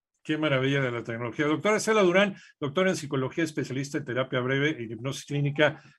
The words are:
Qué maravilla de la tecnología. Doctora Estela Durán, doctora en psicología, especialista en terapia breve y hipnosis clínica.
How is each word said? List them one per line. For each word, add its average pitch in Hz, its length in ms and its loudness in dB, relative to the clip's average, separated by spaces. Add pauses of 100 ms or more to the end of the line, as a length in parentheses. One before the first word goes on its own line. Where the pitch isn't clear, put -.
(240)
Qué 151 140 -2
maravilla 139 420 2
de 131 120 0
la 120 120 -4
tecnología. 120 420 -4
Doctora 156 300 2
Estela 214 280 2
Durán, 190 320 4 (220)
doctora 185 340 0
en 175 40 -2
psicología, 139 480 -4
especialista 139 540 -4
en 147 80 -6
terapia 127 340 -2
breve 139 400 0
y 117 140 -10
hipnosis 120 320 -8
clínica. 143 580 2 (160)